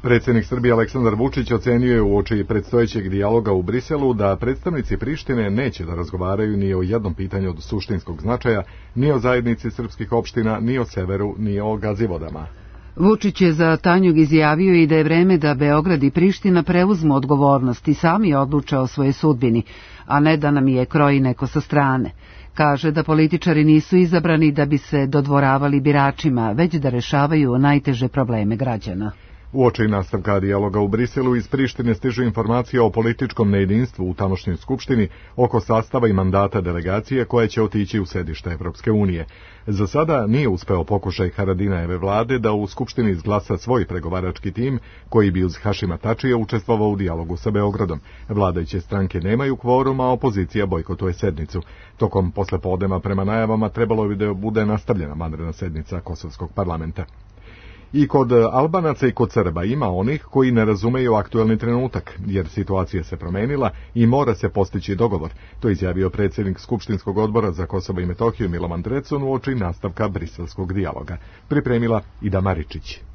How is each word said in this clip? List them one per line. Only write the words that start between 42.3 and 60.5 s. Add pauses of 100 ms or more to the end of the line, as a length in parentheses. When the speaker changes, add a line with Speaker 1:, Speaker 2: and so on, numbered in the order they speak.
Speaker 1:
da
u
skupštini
izglasa
svoj
pregovarački
tim (300)
koji
bi
uz
Hašima
Tačija
učestvovao
u
dijalogu
sa
Beogradom. (280)
Vladajuće
stranke
nemaju
kvorum,
a
opozicija
bojkotuje
sednicu. (340)
Tokom
poslepodneva,
prema
najavama,
trebalo
bi
da
bude
nastavljena
vanredna
sednica
kosovskog
parlamenta. (880)
I
kod
Albanaca
i
kod
Srba
ima
onih
koji